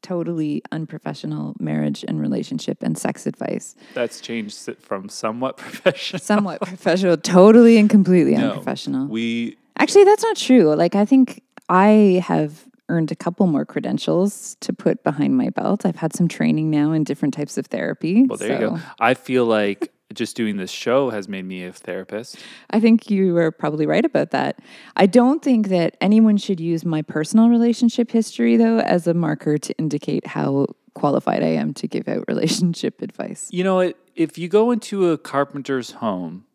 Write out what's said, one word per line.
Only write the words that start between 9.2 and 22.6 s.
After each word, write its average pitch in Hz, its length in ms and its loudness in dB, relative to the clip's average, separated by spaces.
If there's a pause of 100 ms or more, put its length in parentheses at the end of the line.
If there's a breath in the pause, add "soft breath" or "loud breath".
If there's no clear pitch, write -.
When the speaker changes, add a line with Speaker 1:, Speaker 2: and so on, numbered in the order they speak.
Speaker 1:
Actually, 392 260 4
that's 427 200 4
not 453 120 -2
true. 180 380 4
Like, 175 220 0
I 202 80 4
think 262 380 2 (260)
I 196 580 6
have 156 400 -2 (220)
earned 160 240 -2
a 165 40 -8
couple 180 300 -2
more 147 180 0
credentials - 960 -4
to - 120 -8
put - 320 -4
behind 139 320 -2
my 127 140 -2
belt. - 360 -4
I've 170 100 -2
had 160 200 -6
some 175 100 2
training 156 420 -2
now 151 240 0
in 156 120 0
different 143 280 -4
types - 240 -8
of 135 100 -8
therapy, - 580 0
Speaker 2:
Well, 254 140 -2
there 117 220 -4
you 113 100 -2
go. 165 80 -6
Speaker 1:
so. 165 40 -12 (160 loud breath)
Speaker 2:
I 120 160 2
feel 127 320 -2
like 104 460 -2 (200)
just 110 240 -8
doing 107 220 -2
this 92 120 -8
show 131 380 0
has 104 180 -8
made 95 200 -10
me 92 180 -10
a 90 80 -14
therapist. 98 640 -12 (320 loud breath)